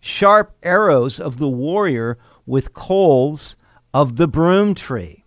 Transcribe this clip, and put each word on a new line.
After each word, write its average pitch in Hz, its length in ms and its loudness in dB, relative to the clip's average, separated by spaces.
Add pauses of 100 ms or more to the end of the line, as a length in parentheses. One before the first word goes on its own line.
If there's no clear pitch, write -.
Sharp 202 640 2
arrows 170 560 2
of 127 180 -10
the 147 100 -2
warrior 131 680 -4 (280)
with 131 280 -4
coals 151 800 0 (400)
of 131 220 0
the 165 100 2
broom 180 480 2
tree. 90 520 -10